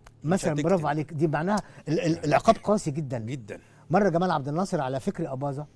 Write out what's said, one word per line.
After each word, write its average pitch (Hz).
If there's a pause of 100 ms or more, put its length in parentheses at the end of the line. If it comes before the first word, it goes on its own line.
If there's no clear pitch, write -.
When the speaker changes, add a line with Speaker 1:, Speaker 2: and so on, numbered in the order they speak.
(240)
Speaker 1:
مش 147
Speaker 2:
مثلًا، 180
Speaker 1:
هتكتب. 147
Speaker 2:
برافو 170
عليك، 151
دي 156
معناها 160 (320)
ال-، 147
ال-، 175
Speaker 1:
يعني 165
Speaker 2:
العقاب 147
قاسي 202
جدًا. 135
Speaker 1:
جدًا. 110 (320)
Speaker 2:
مرة 185
جمال 170
عبد 143
الناصر 170
على 131
فكري 170
أباظة 139